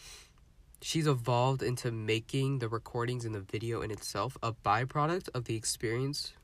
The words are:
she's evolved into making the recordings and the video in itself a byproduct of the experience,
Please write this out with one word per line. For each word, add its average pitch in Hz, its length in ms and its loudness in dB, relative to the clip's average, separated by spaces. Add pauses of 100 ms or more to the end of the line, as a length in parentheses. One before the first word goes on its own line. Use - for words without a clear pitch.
(840)
she's 160 240 0
evolved 131 560 4
into 123 280 0
making 113 680 0
the 120 100 0
recordings 117 560 -2
and 110 100 -2
the 101 60 -4
video 110 400 -4
in 107 100 -4
itself 104 520 -4
a 113 100 0
byproduct 139 800 2
of 123 100 -2
the 113 120 -2
experience, 120 880 -2